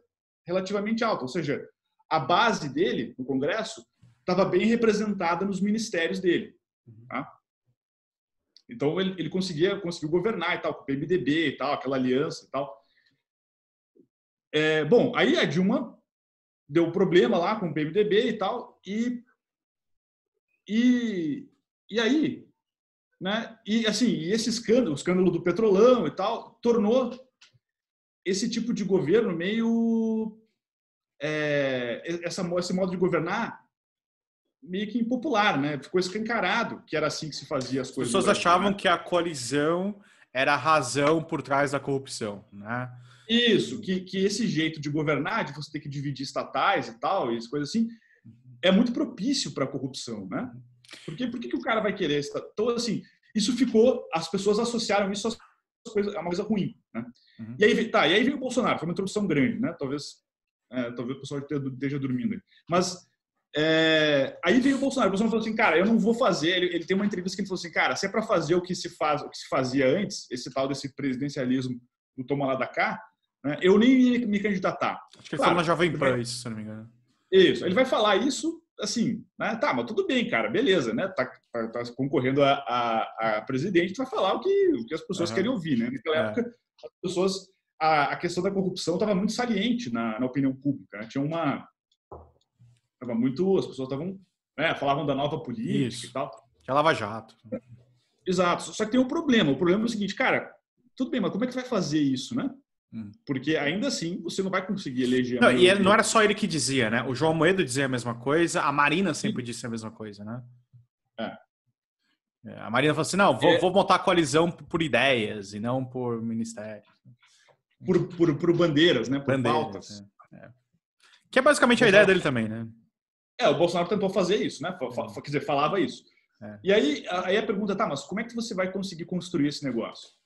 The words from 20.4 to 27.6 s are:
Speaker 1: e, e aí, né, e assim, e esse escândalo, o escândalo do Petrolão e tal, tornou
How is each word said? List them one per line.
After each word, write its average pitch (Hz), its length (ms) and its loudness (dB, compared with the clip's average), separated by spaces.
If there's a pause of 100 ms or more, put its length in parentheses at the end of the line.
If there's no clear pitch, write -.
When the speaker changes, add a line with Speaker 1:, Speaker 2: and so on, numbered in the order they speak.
Speaker 1:
e, 208 800 0 (420)
e 208 100 -2
aí, 240 480 0 (720)
né, 214 460 -6
e 220 220 0
assim, 233 220 2
e 160 220 -2
esse 226 180 0
escândalo, 220 420 2
o 143 40 -4
escândalo 185 360 2
do 170 120 -2
Petrolão 208 640 4
e 139 40 -4
tal, 208 400 -6 (100)
tornou 233 500 2 (1120)